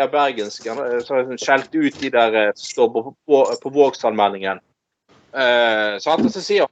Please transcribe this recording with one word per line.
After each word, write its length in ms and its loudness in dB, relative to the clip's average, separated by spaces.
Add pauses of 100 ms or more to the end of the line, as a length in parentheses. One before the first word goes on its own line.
Bergensk, 600 -2
han 120 -8
er, 240 -4
så 160 -2
er 80 -2
han 140 -10
skjelt 340 0
ut 240 -2
de 140 -6
der, 220 4
eh, 180 2
som 180 -14
står 220 2
på, 100 -2 (220)
på, 160 4 (160)
på 180 -10
Vågsalmenningen. 840 0 (720)
Eh, 640 2
så 160 0
han, 160 2
så 100 -10
sier 240 0
han, 60 -2